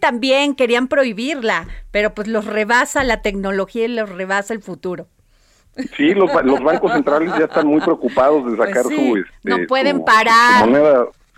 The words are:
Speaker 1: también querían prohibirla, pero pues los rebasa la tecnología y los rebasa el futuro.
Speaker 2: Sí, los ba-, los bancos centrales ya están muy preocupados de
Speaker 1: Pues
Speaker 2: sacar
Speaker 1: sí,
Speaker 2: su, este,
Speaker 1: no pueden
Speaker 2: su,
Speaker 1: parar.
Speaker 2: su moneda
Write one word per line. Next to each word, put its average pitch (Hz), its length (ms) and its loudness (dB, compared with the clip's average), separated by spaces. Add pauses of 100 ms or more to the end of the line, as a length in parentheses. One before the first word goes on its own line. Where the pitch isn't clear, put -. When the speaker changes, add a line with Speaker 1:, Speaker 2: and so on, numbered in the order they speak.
Speaker 1:
también 269 540 0
querían 247 340 0
prohibirla, 233 800 -2 (240)
pero 208 240 -2
pues 214 140 -8
los 214 180 -2
rebasa 233 580 0
la 226 160 -2
tecnología 196 640 -4
y 226 40 -2
los 220 220 -4
rebasa 190 440 -4
el 208 80 -10
futuro. 175 460 -10 (880)
Speaker 2:
Sí, 156 180 2
los 190 180 2
ba-, 165 100 2
los 131 200 2
bancos 160 300 0
centrales 147 440 0
ya 156 100 0
están 156 200 0
muy 151 140 2
preocupados 135 680 0
de 110 60 -4
Speaker 1:
Pues 110 120 0
Speaker 2:
sacar 123 180 0
Speaker 1:
sí, 302 100 -4
Speaker 2:
su, 277 200 0
este, 185 140 -4 (120)
Speaker 1:
no 233 240 -2
pueden 269 320 0
Speaker 2:
su, - 60 -8
Speaker 1:
parar. 233 600 4
Speaker 2:
su - 60 4
moneda 139 360 4 (320)